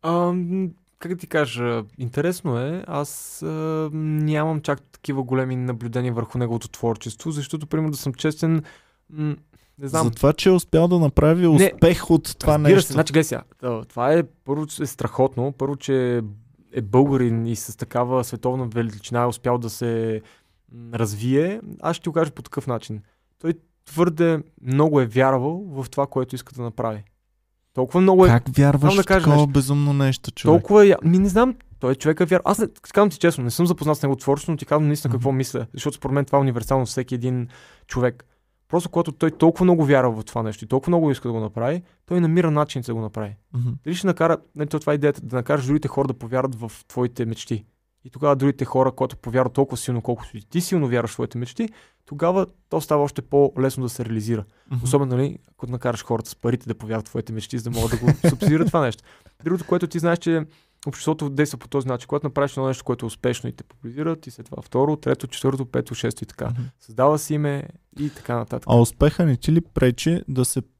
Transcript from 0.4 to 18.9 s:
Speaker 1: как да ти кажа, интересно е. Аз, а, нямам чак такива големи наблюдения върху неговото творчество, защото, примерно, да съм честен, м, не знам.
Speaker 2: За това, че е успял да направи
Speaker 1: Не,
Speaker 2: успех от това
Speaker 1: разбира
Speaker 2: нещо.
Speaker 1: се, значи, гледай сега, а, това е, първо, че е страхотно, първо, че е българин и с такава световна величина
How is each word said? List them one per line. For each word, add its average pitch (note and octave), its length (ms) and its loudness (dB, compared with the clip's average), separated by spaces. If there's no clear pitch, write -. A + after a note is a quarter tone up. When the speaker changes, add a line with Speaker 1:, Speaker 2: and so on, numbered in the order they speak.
Speaker 1:
как F3 140 -8
да F3 60 -6
ти - 80 -14
кажа, A#2+ 580 -2
интересно C#3+ 600 -4
е. D3+ 280 -6
Аз, - 560 -8
а, D#3 40 -8
нямам D3+ 680 -2
чак C#3+ 220 -4
такива - 400 -8
големи C3 340 -2
наблюдения B2 560 -4
върху A#2 260 -6
неговото A#2 300 -4
творчество, A#2 640 -6
защото, D3 360 -8
примерно, D#3 240 -2
да C#3+ 60 -6
съм C3+ 180 -6
честен, D#3 480 0
м, D3+ 260 -6
не C#3 100 -10
знам. D#3+ 160 0
Speaker 2:
За A#2+ 60 2
това, C#3 220 2
че - 160 2
е F#3 40 8
успял F3 360 4
да F3+ 100 4
направи D#3 440 4
Speaker 1:
Не, F3 60 6
Speaker 2:
успех E3+ 640 4
от - 280 2
това D3+ 160 2
Speaker 1:
разбира D3+ 200 6
Speaker 2:
нещо. G3 120 4
Speaker 1:
се, D3 60 -8
значи, D3+ 200 0
гледай D#3 120 4
сега, B2 180 -6
а, A#2 220 -4
това B2 280 0
е, E3+ 100 4
първо, D3+ 220 -4
че - 160 -10
е D3 40 -4
страхотно, C3 680 -2
първо, C#3 240 -4
че B2+ 460 -2
е B2+ 100 -4
българин A#2+ 640 2
и A#2 100 -4
с - 200 -12
такава B2 480 -2
световна B2+ 420 -4
величина A#2 560 -4